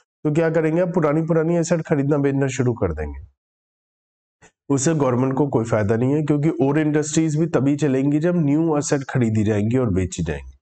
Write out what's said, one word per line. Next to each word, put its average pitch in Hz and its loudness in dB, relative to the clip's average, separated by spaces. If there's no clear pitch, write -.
तो 151 0
क्या 165 2
करेंगे, 160 0
आप 175 -2
पुरानी, 156 2
पुरानी 165 0
asset 165 0
खरीदना 143 0
बेचना 139 0
शुरू 123 0
कर 95 -2
देंगे। 76 -10
उससे 139 0
government 131 0
को 143 0
कोई 117 0
फायदा 110 0
नहीं 127 0
है 156 0
क्योंकि 147 0
और 139 0
industries 151 0
भी 165 0
तभी 143 0
चलेंगी 143 0
जब 175 0
new 156 2
asset 139 -2
खरीदी 113 0
जाएंगी 107 0
और 123 0
बेची 90 -2
जाएंगी। 78 -6